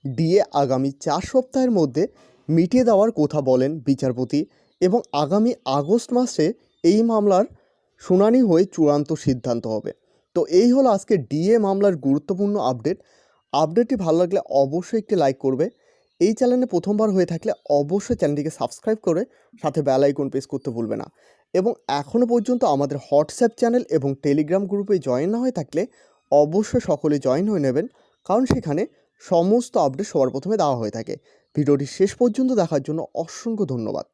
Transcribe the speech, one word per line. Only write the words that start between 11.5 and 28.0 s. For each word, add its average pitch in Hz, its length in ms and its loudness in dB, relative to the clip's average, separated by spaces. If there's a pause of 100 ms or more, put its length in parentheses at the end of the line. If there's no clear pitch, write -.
মামলার 196 380 2
গুরুত্বপূর্ণ 175 600 -2 (140)
আপডেট। 131 280 -4 (540)
আপডেটটি 180 440 0
ভালো 165 220 0
লাগলে 180 220 0 (220)
অবশ্যই 175 400 -2
একটি 214 200 -2
লাইক 135 220 0
করবে। 135 220 0 (540)
এই 202 180 4
চ্যানেলে 247 280 2
প্রথমবার 208 440 -2
হয়ে 185 220 0
থাকলে 185 200 -4 (280)
অবশ্যই 196 400 -2
চ্যানেলটিকে 147 380 -2
সাবস্ক্রাইব 220 400 -4
করে 180 240 -2 (400)
সাথে 156 200 -2
বেল 135 240 2
আইকন 143 260 0
প্রেস 139 200 -6
করতে 139 180 -6
ভুলবে 110 260 -4
না। - 100 -8 (480)
এবং 185 180 0 (280)
এখনও 233 260 0
পর্যন্ত 240 380 0
আমাদের 143 340 0 (100)
WhatsApp 156 520 2
চ্যানেল 240 300 0
এবং 139 200 0 (140)
Telegram 151 460 0
গ্রুপে 202 280 -2
জয়েন 135 320 -2
না 233 80 -4
হয়ে 254 200 -4
থাকলে 156 240 -4 (500)
অবশ্যই 160 580 2
সকলে 147 280 0
জয়েন 139 300 0
হয়ে 180 180 -2
নেবেন, 139 200 0 (400)